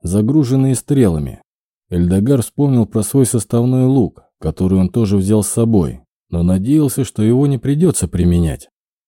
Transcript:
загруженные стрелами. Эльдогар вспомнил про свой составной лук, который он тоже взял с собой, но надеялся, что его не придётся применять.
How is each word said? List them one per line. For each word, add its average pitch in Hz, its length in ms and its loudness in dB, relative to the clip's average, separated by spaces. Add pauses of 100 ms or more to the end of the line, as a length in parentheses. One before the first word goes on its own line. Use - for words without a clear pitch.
загруженные 131 720 0
стрелами. 90 640 -2 (500)
Эльдогар 95 520 0
вспомнил 131 440 0
про 110 160 -4
свой 131 240 0
составной 123 580 -2
лук, 127 380 0 (160)
который 92 400 -2
он 92 100 2
тоже 104 280 0
взял 101 260 0
с 98 60 -4
собой, 107 520 0 (300)
но 85 120 -2
надеялся, 127 600 0
что - 180 -6
его 123 240 2
не 139 120 -2
придётся 143 500 -2
применять. 87 600 0 (400)